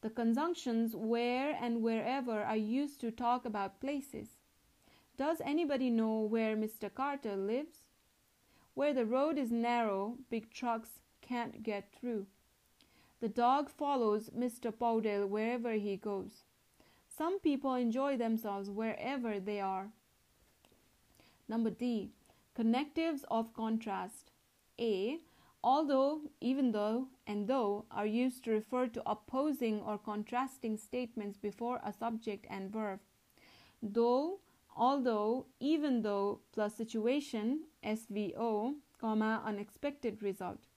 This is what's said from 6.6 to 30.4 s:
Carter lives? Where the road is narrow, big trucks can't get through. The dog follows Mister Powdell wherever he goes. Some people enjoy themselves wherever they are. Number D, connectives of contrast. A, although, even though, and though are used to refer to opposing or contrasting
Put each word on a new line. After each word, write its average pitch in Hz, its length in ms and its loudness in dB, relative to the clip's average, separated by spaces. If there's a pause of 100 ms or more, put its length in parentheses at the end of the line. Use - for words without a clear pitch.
Carter 262 460 -4
lives? 220 500 -2 (880)
Where 285 220 2
the 247 100 2
road 269 320 2
is 254 140 0
narrow, 233 640 2 (160)
big 226 200 -4
trucks 233 500 -4 (200)
can't 240 400 -6
get 202 320 -6
through. 226 320 -4 (920)
The 226 100 -2
dog 262 400 4
follows 226 640 2
Mister 233 380 -2
Powdell 220 560 2
wherever 226 460 0
he 208 220 0
goes. 196 500 -6 (600)
Some 359 320 -2
people 277 360 2
enjoy 254 420 2
themselves 220 540 0
wherever 226 680 -2
they 202 200 -4
are. 190 300 -2 (1600)
Number 226 220 2
D, 226 400 -2 (480)
connectives 285 720 2
of 226 240 0
contrast. 220 800 -4 (480)
A, 226 400 0 (440)
although, 277 580 4 (180)
even 262 320 2
though, 220 380 0 (180)
and 208 200 -2
though 214 440 0
are 208 160 -2
used 247 380 0
to 226 60 0
refer 247 360 0
to 233 180 -6
opposing 247 760 0
or 208 180 -4
contrasting 220 800 -4